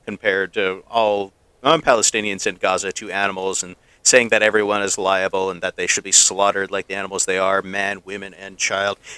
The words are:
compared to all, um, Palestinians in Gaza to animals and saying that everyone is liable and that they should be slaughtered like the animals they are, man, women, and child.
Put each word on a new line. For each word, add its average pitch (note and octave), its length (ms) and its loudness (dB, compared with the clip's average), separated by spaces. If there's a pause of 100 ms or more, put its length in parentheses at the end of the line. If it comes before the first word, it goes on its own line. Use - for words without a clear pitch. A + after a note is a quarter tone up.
compared G2 480 -2
to F#2+ 360 -2
all, G#2 440 0 (300)
um, D3+ 180 2
Palestinians G#2+ 680 0
in F#2+ 80 -2
Gaza F#2 380 -2
to G2+ 180 -12
animals F#2+ 520 -2
and F2+ 120 -16 (280)
saying A#2+ 260 6
that G#2+ 120 4
everyone G#2 400 4
is G2 160 -2
liable F#2+ 540 0
and F2 100 -12
that F#2 140 -4
they F2+ 100 -4
should F#2+ 180 -2
be G2 80 -10
slaughtered G2 600 2
like G2 160 -4
the F#2+ 80 -8
animals F#2+ 300 -6
they F#2 120 0
are, F#2+ 240 2
man, G2 420 -4
women, G2 300 -12
and F#2+ 240 -18
child. G2+ 400 -2 (200)